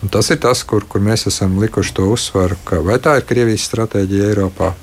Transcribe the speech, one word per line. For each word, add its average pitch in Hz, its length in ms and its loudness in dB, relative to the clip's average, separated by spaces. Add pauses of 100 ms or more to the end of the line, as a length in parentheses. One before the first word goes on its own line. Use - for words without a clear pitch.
Un 101 60 -4
tas 107 220 0
ir 165 60 2
tas, 123 280 0
kur, 104 200 0
kur - 160 -4
mēs 107 260 0
esam 95 320 0
likuši 104 360 0
to 95 180 2
uzsvaru, 95 520 0
ka 87 180 -2
vai 104 160 2
tā 147 180 4
ir 123 80 0
Krievijas 117 460 0
stratēģija 101 580 0
Eiropā 95 540 0